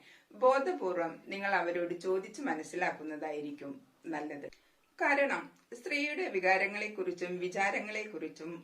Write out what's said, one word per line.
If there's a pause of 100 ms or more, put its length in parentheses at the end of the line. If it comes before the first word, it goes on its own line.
(320)
ബോധപൂർവം
നിങ്ങൾ
അവരോട്
ചോദിച്ച്
മനസ്സിലാക്കുന്നതായിരിക്കും (180)
നല്ലത്. (520)
കാരണം (300)
സ്ത്രീയുടെ
വികാരങ്ങളെക്കുറിച്ചും
വിചാരങ്ങളെക്കുറിച്ചും (120)